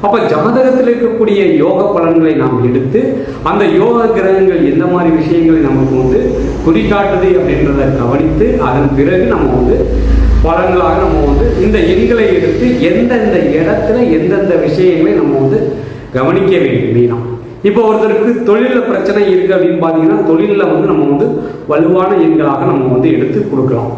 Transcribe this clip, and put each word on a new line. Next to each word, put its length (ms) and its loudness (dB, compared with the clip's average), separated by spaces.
அப்ப 120 0
ஜாதகத்தில் 600 2
இருக்கக்கூடிய 500 0
யோக 160 0
பலன்களை 440 2
நாம் 280 0
எடுத்து 320 -2
அந்த 140 0
யோக 180 2
கிரகங்கள் 540 2
எந்த 220 0
மாதிரி 260 0
விஷயங்களை 480 2
நமக்கு 340 0
வந்து 200 0
குறிகாட்டுது 640 0
அப்படின்றத 480 0
கவனித்து 460 0
அதன் 300 0
பிறகு 360 2
நம்ம 240 0
வந்து 180 2
பலன்களாக 580 0
நம்ம 240 0
வந்து 180 0
இந்த 120 0
எண்களை 320 2
எடுத்து 280 0
எந்தெந்த 480 0
இடத்துல 360 0
எந்தெந்த 360 0
விஷயங்களை 540 2
நம்ம 240 0
வந்து 160 0
கவனிக்க 340 0
வேண்டும். 300 -2
மெயினா 220 2
இப்போ 200 0
ஒருத்தருக்கு 440 0
தொழில்ல 320 2
பிரச்சனை 400 0
இருக்கு 240 0
அப்படின்னு 280 0
பார்த்தீங்கன்னா 360 0
தொழில்ல 420 0
வந்து 200 0
நம்ம 200 0
வந்து 160 0
வலுவான 380 2
எண்களாக 460 0
நம்ம 240 -2
வந்து 220 2
எடுத்து 240 -2
கொடுக்கலாம். 460 -2